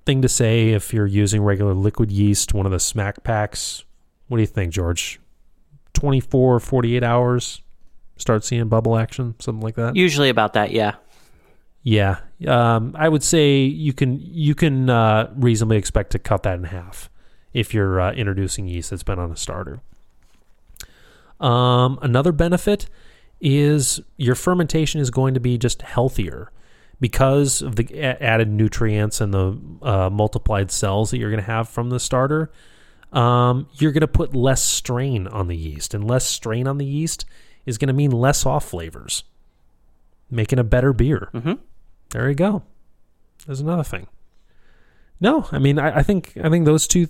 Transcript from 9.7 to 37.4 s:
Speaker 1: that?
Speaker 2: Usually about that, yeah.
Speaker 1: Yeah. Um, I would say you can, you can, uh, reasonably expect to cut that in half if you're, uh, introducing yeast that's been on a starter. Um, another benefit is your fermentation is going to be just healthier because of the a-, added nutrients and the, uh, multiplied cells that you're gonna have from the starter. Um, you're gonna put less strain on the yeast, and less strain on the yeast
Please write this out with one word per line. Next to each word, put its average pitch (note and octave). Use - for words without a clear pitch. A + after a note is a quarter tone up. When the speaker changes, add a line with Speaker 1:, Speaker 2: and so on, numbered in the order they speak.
Speaker 1:
that? A#2+
Speaker 2:
Usually D3
about A2
that, G#2
yeah. G#2
Speaker 1:
Yeah. G2+
Um, A#2+
I D#3
would D#3
say C#3+
you D3
can, C3
you D#3
can, C3
uh, A2
reasonably A2+
expect -
to G2
cut -
that F#2
in F2+
half F2+
if A#2
you're, F#2+
uh, F2+
introducing G2
yeast F2
that's F#2
been F#2+
on F2
a D#2
starter. -
Um, B2
another C#3
benefit F3
is D3
your B2+
fermentation D#3+
is B2+
going C3
to B2+
be B2
just A#2
healthier A2+
because C3+
of B2+
the A#2+
a-, C3
added A2+
nutrients G#2+
and G2+
the, F#2+
uh, F#2+
multiplied G#2
cells G#2+
that B2+
you're G#2+
gonna A2
have A2+
from A#2+
the B2
starter. C#3+
Um, B2
you're D3+
gonna D#3
put -
less C3
strain B2
on G2+
the F2
yeast, D#2
and G#2
less B2
strain A#2+
on C#3
the C#3+
yeast D3